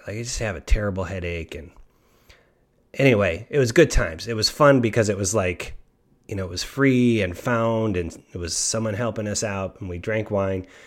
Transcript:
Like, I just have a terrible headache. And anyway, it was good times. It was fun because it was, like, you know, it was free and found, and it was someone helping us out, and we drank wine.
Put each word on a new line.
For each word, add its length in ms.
Like, 120
I 40
just 160
have 180
a 60
terrible 440
headache. 500
And 160
anyway, 560
it 80
was 140
good 180
times. 380
It 80
was 140
fun 320
because 280
it 80
was, 160
like, 420
you 80
know, 80
it 80
was 100
free 600
and 140
found, 600
and 140
it 40
was 180
someone 380
helping 340
us 160
out, 360
and 100
we 80
drank 320
wine. 380